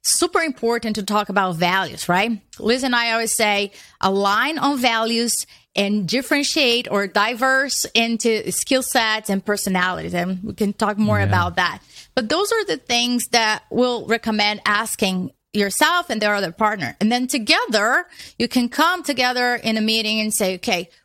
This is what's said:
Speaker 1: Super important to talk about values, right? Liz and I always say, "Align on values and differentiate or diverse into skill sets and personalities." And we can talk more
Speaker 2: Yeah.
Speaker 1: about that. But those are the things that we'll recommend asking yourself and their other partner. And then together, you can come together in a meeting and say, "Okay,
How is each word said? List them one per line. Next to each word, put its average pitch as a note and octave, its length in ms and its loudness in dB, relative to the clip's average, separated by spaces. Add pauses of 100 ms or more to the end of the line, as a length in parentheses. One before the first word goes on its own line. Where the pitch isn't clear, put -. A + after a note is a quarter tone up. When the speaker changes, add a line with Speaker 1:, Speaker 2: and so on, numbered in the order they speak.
Speaker 1:
Super F4 400 0
important A#3 540 -2
to G#3 80 -4
talk G#3 260 0
about F#3+ 280 0
values, F3+ 520 0
right? G#3 320 0 (160)
Liz A#3+ 260 0
and B3+ 120 0
I A#3 160 2
always A3+ 240 0
say, G#3 360 2 (280)
"Align G3+ 580 2
on C#4 220 0
values A#3 680 0 (300)
and G3+ 320 0
differentiate C4+ 840 0
or G3+ 180 0
diverse C4 880 0
into A3+ 580 0
skill C4 300 0
sets A3 480 -2
and G3 160 -2
personalities." F3+ 680 -2
And F3+ 280 -2
we A3 100 -8
can G#3 200 -2
talk G#3 240 -2
more G#3 220 2
Speaker 2:
Yeah. G3 60 2
Speaker 1:
about F3+ 320 0
that. F3+ 220 -2 (360)
But A3 140 -2
those F#4+ 220 0
are A4 140 0
the D#4+ 120 -2
things A#3+ 500 0
that A3 420 0
we'll A#3+ 380 0
recommend G#3 580 0
asking G3+ 680 -2 (220)
yourself D4+ 560 2
and G#3+ 120 -2
their G#3 120 2
other G3 180 -2
partner. G#3 500 -2
And G#3+ 100 2
then B3 160 0
together, C4+ 760 2 (340)
you A#3+ 80 -2
can A#3+ 220 0
come E4+ 340 0
together B3 520 0
in A3+ 220 -2
a G#3+ 40 0
meeting A3 400 0
and G#3+ 120 -4
say, F#3 220 0
"Okay, F3+ 340 -4 (160)